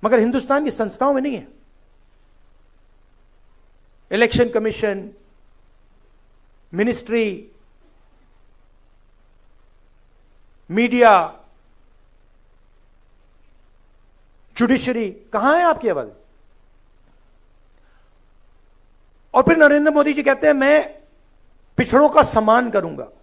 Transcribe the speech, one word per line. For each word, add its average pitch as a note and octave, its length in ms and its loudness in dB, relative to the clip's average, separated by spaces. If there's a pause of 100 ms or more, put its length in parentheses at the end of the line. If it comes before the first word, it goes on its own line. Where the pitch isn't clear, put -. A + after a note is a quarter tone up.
मगर A3+ 160 4
हिंदुस्तान C4+ 440 0
की C#4+ 80 -4
संस्थाओं C4 420 -2
में C4 80 -2
नहीं C4+ 140 -6
है। D#3 120 -14 (2750)
इलेक्शन A#3 380 0
कमीशन, G#3+ 640 -6 (1600)
मिनिस्ट्री, A3 760 -6 (3250)
मीडिया, A3 680 2 (3250)
जुडिशरी, A#3 540 -2
कहां B3 460 -4
है F4 60 0
आपकी D#4+ 260 -2
आवाज? C3+ 200 -6 (3250)
और C4 100 2
फिर E4 140 2
नरेंद्र D4 340 4
मोदी D4 220 0
जी C#4 100 -6
कहते C#4 240 0
हैं, D4+ 60 4
"मैं C#4+ 460 0 (800)
पिछड़ों C4+ 320 2
का D4+ 120 4
सम्मान A3+ 500 0
करूंगा E3 360 -6 (160)